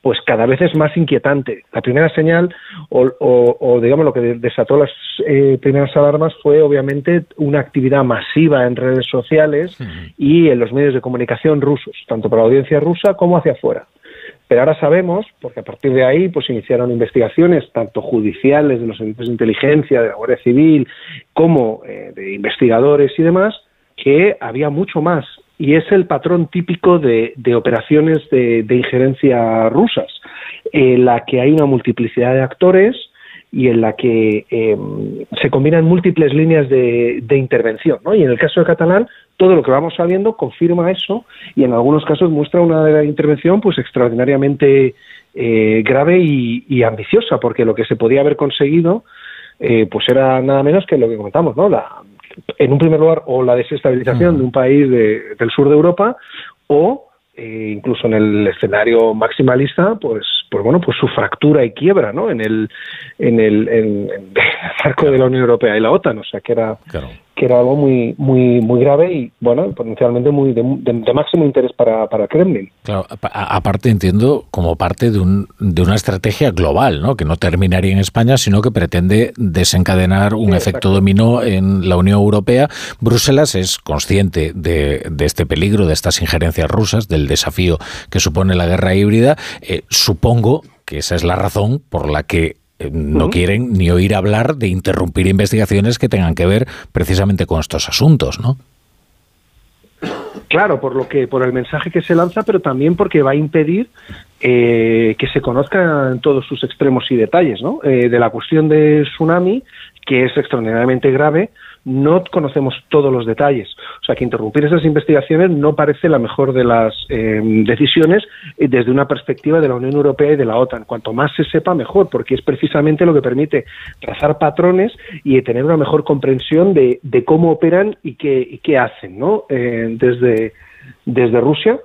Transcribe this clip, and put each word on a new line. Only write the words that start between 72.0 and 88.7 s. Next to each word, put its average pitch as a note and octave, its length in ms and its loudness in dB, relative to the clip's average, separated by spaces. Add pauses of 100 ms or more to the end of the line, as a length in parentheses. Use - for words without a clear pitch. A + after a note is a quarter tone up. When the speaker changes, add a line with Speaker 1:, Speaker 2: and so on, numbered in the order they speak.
Speaker 1:
para G#2+ 220 -4
Kremlin. D#3 420 0 (140)
Speaker 2:
Claro, G2 260 -4
a-, - 160 -12
a-, G2 300 -4
aparte G2 340 0
entiendo G#2 600 2
como E2+ 240 -2
parte F#2 340 -2
de G#2 80 0
un, F#2+ 300 0 (100)
de F2+ 240 0
una F#2+ 140 2
estrategia G#2 560 -2
global, E2+ 500 0
¿no? B2 140 0
Que - 80 -6
no D#2+ 100 0
terminaría F#2 560 0
en F#2+ 80 2
España, A#2 380 2
sino G#2 260 2
que B2+ 80 0
pretende F#2+ 640 0
desencadenar F#2 1000 0
un A2 160 0
Speaker 1:
Sí, F#2 60 2
Speaker 2:
efecto F2 120 0 (220)
Speaker 1:
exacto. - 20 -
Speaker 2:
dominó G#2 500 2
en F#2+ 460 0
la F2+ 80 2
Unión G2 240 4
Europea. G#2 480 2 (320)
Bruselas B2+ 560 2
es F#2 220 -4
consciente D#2+ 760 -2
de, D2+ 560 -2
de D2+ 140 -2
este D2 220 -2
peligro, G2 400 0
de D#2+ 80 2
estas - 280 -4
injerencias E2 480 -2
rusas, G#2 380 -2
del D2+ 180 0
desafío E2 520 -2 (320)
que F2+ 100 -2
supone F#2+ 340 0
la F2 120 0
guerra F#2 280 0